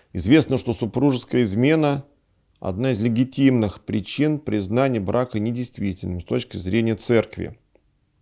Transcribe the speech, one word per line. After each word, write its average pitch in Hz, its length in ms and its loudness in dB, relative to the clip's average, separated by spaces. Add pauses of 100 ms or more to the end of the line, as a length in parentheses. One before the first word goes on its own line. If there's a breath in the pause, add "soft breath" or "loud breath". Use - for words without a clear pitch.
(120 loud breath)
Известно, 131 440 4
что 120 160 -2
супружеская 123 680 0
измена — 143 640 2 (560)
одна 113 320 -2
из 101 80 -2
легитимных 120 840 2
причин 139 540 -2
признания 110 640 0
брака 110 400 -2
недействительным 101 800 -6
с - 40 -12
точки 120 340 -4
зрения 110 360 0
церкви. 107 640 -2 (640)